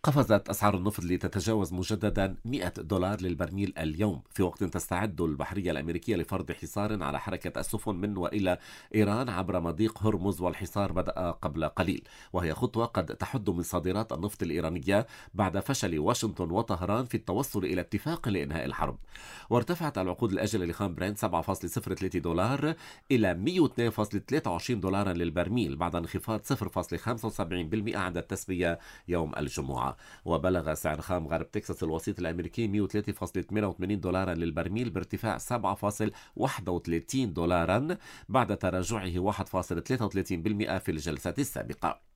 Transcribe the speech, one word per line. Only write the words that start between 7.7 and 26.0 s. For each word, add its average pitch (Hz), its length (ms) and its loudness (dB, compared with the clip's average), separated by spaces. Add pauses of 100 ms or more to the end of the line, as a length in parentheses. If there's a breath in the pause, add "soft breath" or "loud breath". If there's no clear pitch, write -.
من 101 220 -2
وإلى 90 420 2 (360 loud breath)
إيران 107 340 4
عبر 90 320 0
مضيق 85 420 0
هرمز، 98 380 2
والحصار 90 520 0
بدأ 87 380 0
قبل 78 380 -2
قليل، 87 360 0 (280 loud breath)
وهي 85 220 2
خطوة 117 300 0
قد 90 220 0
تحد 104 440 -2
من 85 120 0
صادرات 92 500 0
النفط 92 300 -4
الإيرانية 87 640 2 (280 loud breath)
بعد 95 240 2
فشل 95 400 0
واشنطن 90 520 0
وطهران 101 540 0
في 123 120 -4
التوصل 104 480 0
إلى 90 160 2
اتفاق 123 480 -2
لإنهاء 76 360 0
الحرب. - 340 -2 (520 loud breath)
وارتفعت 147 480 2
العقود 92 340 0
الآجلة 95 340 0
لخام 87 280 -2
برنت 98 240 -2
سبعة 87 240 2
فاصلة 95 280 -2
صفر - 240 -2
ثلاثة 92 240 0
دولار 113 560 2 (360 loud breath)
إلى 107 240 6
مائة 151 260 2
واثنين 120 300 4
فاصلة 104 380 -2
ثلاثة 135 220 0
وعشرين 90 300 -2
دولارا 95 320 2
للبرميل، 85 640 0
بعد 85 200 0
انخفاض 85 480 -2